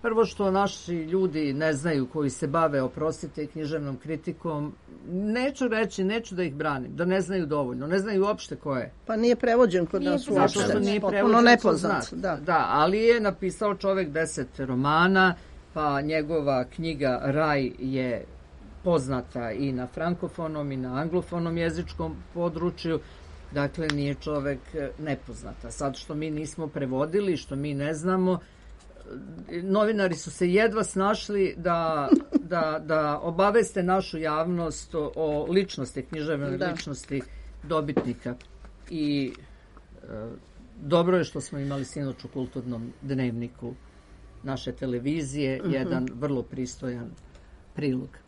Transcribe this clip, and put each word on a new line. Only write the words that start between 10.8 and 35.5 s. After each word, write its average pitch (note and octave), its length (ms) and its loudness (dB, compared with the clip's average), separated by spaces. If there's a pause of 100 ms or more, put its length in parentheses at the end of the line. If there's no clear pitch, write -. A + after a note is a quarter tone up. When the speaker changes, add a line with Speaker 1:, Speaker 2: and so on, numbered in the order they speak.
Speaker 1:
nije G3+ 200 2
Speaker 2:
Potpuno G3 220 2
Speaker 1:
prevođen, A#3 220 8
Speaker 2:
nepoznat, G3+ 560 6
Speaker 1:
to A2+ 80 -6
zna. E3 180 -10
Speaker 2:
da. D3+ 160 -2
Speaker 1:
Da, D#3 260 4
ali D#3 300 4
je A#3 220 6
napisao G3 540 0
čovek F#3+ 360 0
deset D3+ 380 -2 (100)
romana, D#3+ 760 6 (400)
pa D3 260 2
njegova D3 680 2
knjiga C#3+ 580 -2
Raj C#3+ 540 2
je B2+ 460 -2 (560)
poznata B2+ 720 0
i C#3 200 -2
na B2 140 -4
frankofonom D#3+ 840 -4
i C3+ 40 -4
na B2+ 180 -4
anglofonom E3+ 640 -2
jezičkom E3 600 -4 (180)
području. E3+ 680 -2 (520)
Dakle, C#3+ 360 -2
nije C#3+ 260 0
čovek, C#3+ 440 -4 (140)
e, C#3+ 240 -6
nepoznat. B2 680 -8
A A#2 60 -12
sad C#3 260 -4
što - 180 -10
mi D#3 160 -4
nismo D3+ 360 -6
prevodili, D3+ 680 0
što C3+ 200 -8
mi C#3+ 180 -4
ne C#3+ 200 -2
znamo, F#3 440 2 (1120)
e, E3+ 140 -6
novinari G3+ 520 4
su D#3+ 160 -8
se F3+ 180 2
jedva G#3+ 360 4
snašli G3+ 720 0
da, E3 520 0 (100)
<laughs> - 260 0
da, D#3+ 360 0
da D3+ 400 2
obaveste F#3+ 600 4
našu F3 360 2
javnost D#3+ 760 -2
o, D3+ 220 -2
o D3+ 300 0
ličnosti, E3+ 560 0